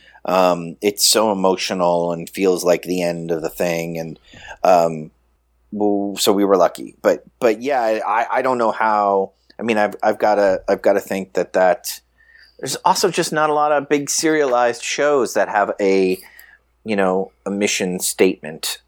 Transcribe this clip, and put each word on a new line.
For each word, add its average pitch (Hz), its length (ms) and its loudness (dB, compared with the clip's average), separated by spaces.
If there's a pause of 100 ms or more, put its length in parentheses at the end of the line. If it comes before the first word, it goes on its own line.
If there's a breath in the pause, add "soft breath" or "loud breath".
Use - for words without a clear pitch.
(260 soft breath)
Um, 90 540 0
it's - 240 0
so 110 280 2
emotional 90 800 0
and 85 180 -8
feels 92 320 0
like 87 200 2
the 90 200 -4
end 85 300 -4
of 80 100 -4
the 80 60 -6
thing. 85 500 -4
And, 80 200 -12 (440 loud breath)
um, 85 480 2 (640)
well, 101 460 -2
so 110 140 0
we 101 120 2
were 98 140 4
lucky, 69 440 0
but, 95 220 2 (160)
but 113 220 2
yeah, 117 440 0
I, 110 240 0
I 127 120 -2
don't 127 160 0
know 113 120 2
how, 104 600 0 (260 soft breath)
I 104 40 -10
mean, 110 160 0
I've, 104 240 0
I've 107 160 0
gotta, 101 500 2
I've 98 140 -2
gotta 101 180 2
think 95 340 -8
that, 87 200 -4
that - 460 0 (580 soft breath)
there's - 180 -8
also 185 340 2
just 165 220 -4
not 156 160 0
a 151 60 0
lot 151 180 0
of 143 160 -2
big 143 220 0
serialized 127 720 0
shows 143 520 0
that 98 140 2
have 101 320 0
a, 95 380 2 (640 loud breath)
you 110 120 -4
know, 95 360 0 (140)
a 98 40 -6
mission 101 480 -2
statement, - 880 -2